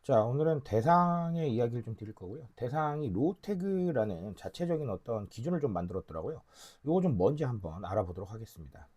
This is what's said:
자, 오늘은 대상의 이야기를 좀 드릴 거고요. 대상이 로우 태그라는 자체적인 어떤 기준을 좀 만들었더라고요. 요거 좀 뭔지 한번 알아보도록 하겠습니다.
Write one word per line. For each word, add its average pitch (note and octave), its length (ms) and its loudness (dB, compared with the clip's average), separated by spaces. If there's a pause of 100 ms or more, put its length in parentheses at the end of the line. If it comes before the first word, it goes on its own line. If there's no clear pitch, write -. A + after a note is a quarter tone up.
자, A2+ 160 6
오늘은 C#3+ 380 2
대상의 E3 920 2
이야기를 A#2 300 0
좀 A2+ 140 -8
드릴 G#2+ 180 -12
거고요. G#2 400 -12
대상이 D3 540 -2
로우 C3 320 2
태그라는 F3 960 0
자체적인 D#3 520 -2
어떤 G#2 380 -4
기준을 E3+ 320 -4
좀 A2 140 0
만들었더라고요. F2 720 -6 (420)
요거 F3 160 2
좀 D#3 160 4
뭔지 C#3+ 260 4
한번 G2 400 -4
알아보도록 F#2 480 -2
하겠습니다. G#2 640 -16